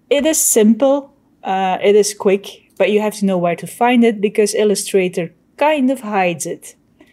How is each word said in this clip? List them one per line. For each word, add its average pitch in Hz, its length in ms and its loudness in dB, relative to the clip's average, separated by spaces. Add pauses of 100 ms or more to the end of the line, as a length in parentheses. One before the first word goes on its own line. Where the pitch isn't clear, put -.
(120)
it 277 160 2
is 320 120 0
simple, 269 720 2 (320)
uh, 190 380 -2
it 202 140 4
is 208 180 2
quick, - 640 -4
but 196 140 0
you 208 100 2
have 208 140 -4
to 202 100 -4
know 190 120 0
where 175 180 -2
to 175 100 -12
find 240 380 2
it 220 180 0
because 208 320 0
Illustrator 190 800 -2 (240)
kind 285 320 2
of 262 120 -4
hides 185 440 -2
it. - 300 -12 (380)